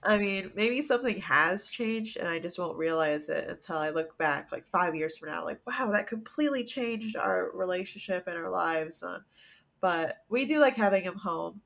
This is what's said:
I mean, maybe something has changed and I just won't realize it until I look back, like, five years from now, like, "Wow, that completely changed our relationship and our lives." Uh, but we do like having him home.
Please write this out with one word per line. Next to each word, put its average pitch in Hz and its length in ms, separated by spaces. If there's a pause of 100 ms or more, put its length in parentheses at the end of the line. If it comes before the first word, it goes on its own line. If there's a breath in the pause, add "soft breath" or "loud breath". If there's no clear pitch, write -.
I 208 140
mean, 196 380
maybe 233 260
something 247 400
has 160 500
changed 220 460
and 175 100
I 165 120
just 175 200
won't 175 180
realize 160 520
it 156 200
until 170 280
I 156 140
look 160 260
back, 147 340
like, - 160
five 175 280
years 160 220
from 156 120
now, 160 160
like, - 200
"Wow, 240 260
that 208 160
completely 254 580
changed 226 500
our 185 360
relationship 185 760
and 170 100
our 170 120
lives." 165 540
Uh, - 180 (600 soft breath)
but 170 480
we 254 160
do 302 140
like 262 160
having 196 280
him 185 140
home. 170 480